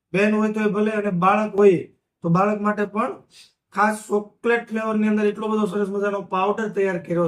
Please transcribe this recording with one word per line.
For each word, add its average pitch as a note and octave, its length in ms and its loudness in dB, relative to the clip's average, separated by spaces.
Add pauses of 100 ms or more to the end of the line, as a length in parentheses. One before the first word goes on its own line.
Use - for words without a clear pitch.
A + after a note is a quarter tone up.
(140)
બેન G3+ 260 2
હોય G#3+ 160 0
તોય G#3+ 200 0
ભલે G#3+ 240 0
અને G3+ 120 -2 (120)
બાળક G#3 380 2
હોય F#3 200 6 (400)
તો F3 140 -4
બાળક G3+ 300 2
માટે G#3 180 0 (100)
પણ A#3 180 -2 (640)
ખાસ G#3 200 2 (140)
ચોકલેટ A3 600 -2
ફ્લેવરની A3 420 -2
અંદર G#3 200 0
એટલો A3 200 -8
બધો G#3+ 200 0
સરસ G3+ 240 -2
મજાનો G3+ 240 -2 (140)
પાવડર G3+ 420 0
તૈયાર F#3+ 300 0
કર્યો E3+ 220 0